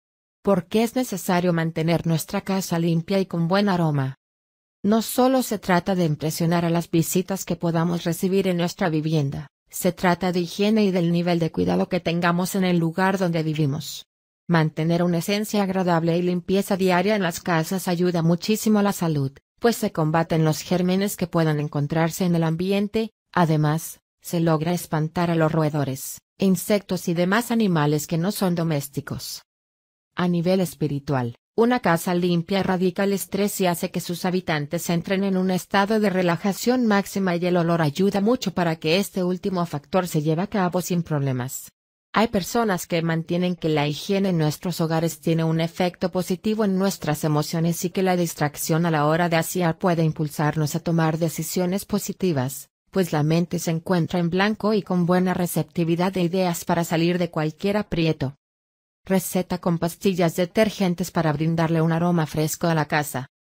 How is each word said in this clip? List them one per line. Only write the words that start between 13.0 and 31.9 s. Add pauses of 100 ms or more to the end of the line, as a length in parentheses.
donde
vivimos. (420)
Mantener
una
esencia
agradable
y
limpieza
diaria
en
las
casas
ayuda
muchísimo
a
la
salud, (260)
pues
se
combaten
los
gérmenes
que
puedan
encontrarse
en
el
ambiente, (240)
además, (220)
se
logra
espantar
a
los
roedores, (180)
insectos
y
demás
animales
que
no
son
domésticos. (800)
A
nivel
espiritual, (200)
una
casa